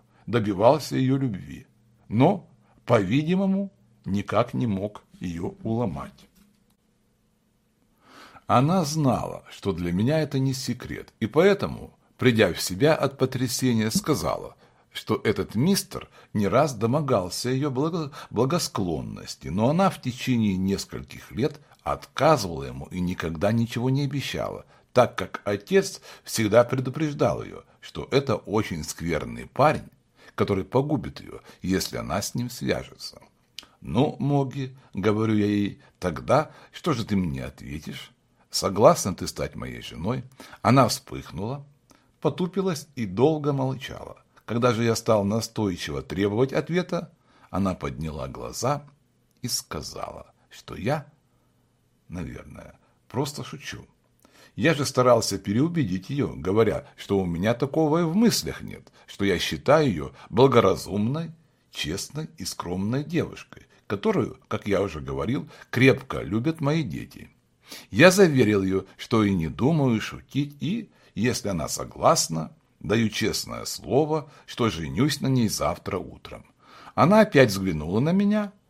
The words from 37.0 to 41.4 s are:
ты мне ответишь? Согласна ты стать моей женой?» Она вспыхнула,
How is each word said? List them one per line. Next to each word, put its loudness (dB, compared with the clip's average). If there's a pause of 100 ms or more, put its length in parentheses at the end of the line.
ты -2
мне -2
ответишь? -14 (380)
Согласна 4
ты -8
стать -6
моей -12
женой?» -6 (360)
Она 6
вспыхнула, -8 (560)